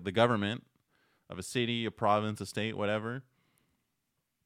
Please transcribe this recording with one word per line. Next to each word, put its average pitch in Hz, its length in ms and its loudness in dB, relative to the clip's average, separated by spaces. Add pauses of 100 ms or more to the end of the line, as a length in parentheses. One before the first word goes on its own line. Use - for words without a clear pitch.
the 95 80 -4
government 113 540 2 (640)
of 85 80 -14
a 92 60 -10
city, 117 420 -2
a 104 60 -4
province, 107 500 2
a 98 60 -6
state, 107 280 -4
whatever, 107 480 -2 (1200)